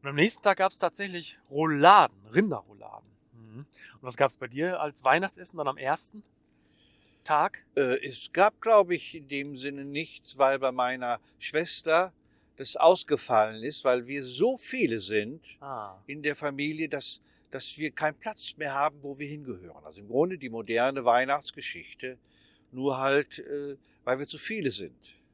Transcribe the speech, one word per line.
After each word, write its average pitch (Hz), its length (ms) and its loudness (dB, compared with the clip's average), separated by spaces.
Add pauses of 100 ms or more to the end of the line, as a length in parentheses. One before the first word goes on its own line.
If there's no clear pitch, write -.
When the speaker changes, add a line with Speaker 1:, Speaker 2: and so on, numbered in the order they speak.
Speaker 1:
Und 139 80 -8
am 143 40 -8
nächsten 165 280 4
Tag 196 160 4
gab's 190 200 0
tatsächlich 180 600 -6 (120)
Rouladen, 156 640 8 (100)
Rinderrouladen. 117 840 -2 (240)
Mhm. 113 280 -20
Und - 420 -20
was 127 160 -10
gab's 139 180 4
bei 127 100 -10
dir 160 340 -4
als 151 240 -8
Weihnachtsessen 180 520 2
dann 147 120 -4
am 139 100 -6
ersten 147 440 -4 (1000)
Tag? 156 400 -2 (120)
Speaker 2:
Äh, 127 200 2 (100)
es - 260 -8
gab, 196 280 4
glaub 208 300 6
ich, 165 240 -6
in 151 140 -14
dem 143 280 -8
Sinne 139 300 -10
nichts, 143 500 -10
weil 135 220 4
bei 131 120 0
meiner 127 480 -4 (200)
Schwester 165 760 0 (440)
das - 200 -8
ausgefallen 117 880 4
ist, 143 240 -8
weil 127 200 2
wir 139 160 -8
so 151 360 -2
viele 165 420 -2
sind 107 600 -6
Speaker 1:
Ah. 110 360 -12 (100)
Speaker 2:
in 147 160 -12
der 143 140 -4
Familie, 147 520 -6
dass, - 340 -8 (280)
dass - 280 -8
wir 151 140 -6
keinen 156 260 -2
Platz - 400 -10
mehr 147 160 -6
haben, 147 280 -2
wo 139 160 -12
wir 147 80 -10
hingehören. 104 580 -14
Also 76 160 -20
im 104 80 -20
Grunde 160 300 2
die 131 120 -10
moderne 117 540 -2
Weihnachtsgeschichte, 131 1120 -2 (520)
nur 131 280 -2
halt, 139 420 0
äh, 143 360 -10 (280)
weil 127 140 -2
wir 143 100 -8
zu - 100 -8
viele 202 320 -4
sind. - 480 -14 (160)